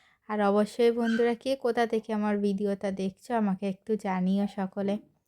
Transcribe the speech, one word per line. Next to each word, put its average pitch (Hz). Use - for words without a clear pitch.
আর 214
অবশ্যই 208
বন্ধুরা, 233
কে 247
কোথা 233
থেকে 226
আমার 208
ভিডিওটা 202
দেখছো, 190
আমাকে 202
একটু 190
জানিও 190
সকলে। 196